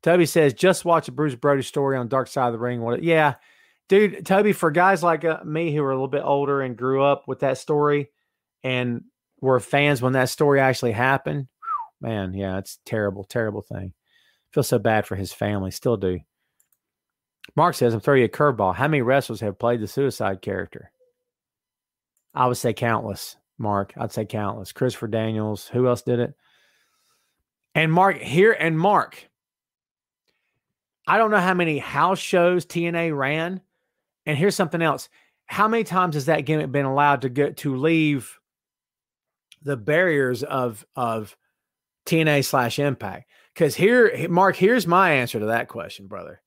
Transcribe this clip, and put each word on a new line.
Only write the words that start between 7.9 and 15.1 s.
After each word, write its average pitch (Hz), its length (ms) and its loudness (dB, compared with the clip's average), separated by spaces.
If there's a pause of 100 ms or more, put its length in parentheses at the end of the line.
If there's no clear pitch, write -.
and 123 400 -4 (380)
were 131 180 2
fans 143 420 2
when 127 120 0
that 127 160 2
story 143 320 2
actually 127 320 0
happened, 135 540 -2 (540)
man, 101 320 -6
yeah, 95 240 -4
it's - 280 -12
terrible, 101 380 -4
terrible 107 380 -4
thing. 95 320 -12 (600)
Feel 139 100 0
so 123 160 0
bad 107 260 0
for 101 100 -8